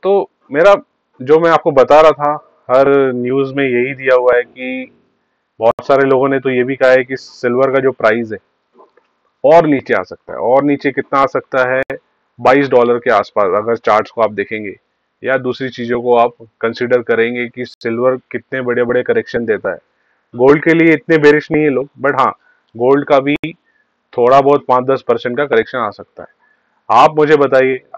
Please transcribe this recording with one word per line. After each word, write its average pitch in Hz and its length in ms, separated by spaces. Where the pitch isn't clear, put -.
तो 196 280
मेरा 196 300
जो 147 160
मैं 165 120
आपको 160 200
बता 139 300
रहा 156 100
था, 147 600
हर 135 420
news 131 420
में 139 100
यही 127 300
दिया 131 200
हुआ 123 200
है 123 80
कि 127 500
बहुत 113 280
सारे 135 180
लोगों 135 240
ने 135 120
तो 131 100
ये 123 140
भी 131 120
कहा 127 140
है 131 140
कि 123 120
सिल्वर 127 560
का 135 60
जो 135 140
price 113 400
है 95 60
और 160 220
नीचे 127 280
आ 92 80
सकता - 300
है। 62 60
और 127 260
नीचे 139 280
कितना 135 280
आ 135 60
सकता 127 500
है? 135 60
बाईस 135 280
dollar 120 300
के 120 120
आसपास, 101 520
अगर 113 140
charts 110 340
को 117 120
आप 107 100
देखेंगे 101 440
या 131 140
दूसरी 127 300
चीज़ों 120 340
को 123 140
आप 120 160
consider 120 420
करेंगे 117 460
कि 123 160
सिल्वर 123 520
कितने 127 440
बड़े-बड़े 123 420
correction 117 420
देता 101 280
है। 78 60
Gold 139 280
के 160 100
लिए 165 180
इतने 160 260
bearish 147 320
नहीं 151 120
है 151 80
लोग, 131 180
but 135 180
हाँ, 120 160
gold 135 320
का 143 100
भी 143 180
थोड़ा 127 280
बहुत 139 260
पाँच 127 180
दस 131 240
परसेंट 123 280
का 147 100
correction 117 320
आ 107 120
सकता - 320
है। - 60
आप 147 260
मुझे 151 200
बताइए, 131 440